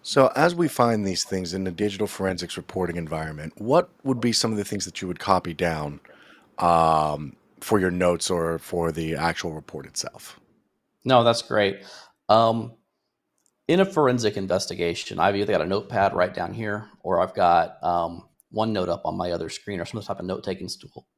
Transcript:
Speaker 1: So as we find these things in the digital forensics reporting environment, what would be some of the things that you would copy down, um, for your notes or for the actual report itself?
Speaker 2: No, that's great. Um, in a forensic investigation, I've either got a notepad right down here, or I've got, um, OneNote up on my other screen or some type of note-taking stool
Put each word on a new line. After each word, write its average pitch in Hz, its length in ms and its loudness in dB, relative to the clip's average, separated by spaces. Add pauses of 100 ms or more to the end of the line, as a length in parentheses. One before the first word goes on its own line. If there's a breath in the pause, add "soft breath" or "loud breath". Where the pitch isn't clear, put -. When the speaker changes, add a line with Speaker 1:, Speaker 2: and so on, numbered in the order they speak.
Speaker 1:
So 131 320 4
as 170 200 4
we 170 140 2
find 113 380 2
these 92 180 -2
things 92 300 -4
in 95 100 -4
the 92 60 -2
digital 101 360 -2
forensics 92 500 -4
reporting 87 400 -4
environment, 78 640 -8
what 139 320 2 (140)
would 127 160 0
be 120 120 2
some 113 200 0
of 104 60 -2
the 101 60 -4
things 101 220 -6
that - 160 -12
you 92 60 -6
would 87 100 -6
copy 90 360 2
down, 76 460 -4 (580 loud breath)
um, 78 760 2 (240)
for - 180 0
your 92 120 2
notes 87 400 0
or 82 280 -2
for 82 340 -4
the 80 240 -4
actual 82 360 -4
report 78 340 -14
itself? - 540 -12 (640)
Speaker 2:
No, 123 200 6
that's 117 180 4
great. 104 380 0 (480 loud breath)
Um, 113 460 4 (920)
in 175 120 4
a 190 40 6
forensic 127 520 2
investigation, 90 840 -2
I've 101 160 4
either 101 160 0
got 82 100 2
a 80 40 0
notepad 98 480 0
right 90 200 0
down 90 200 -6
here, 107 340 -8 (140)
or 87 180 0
I've 92 140 -2
got, 85 500 2
um, 85 440 -2 (260)
OneNote 107 340 -2
up 87 160 -4
on 95 120 -4
my 90 160 -4
other 85 160 -6
screen 98 320 -10
or 82 40 -6
some 107 180 -10
type 95 180 -8
of 90 60 -8
note-taking 92 420 -8
stool - 380 -16 (120)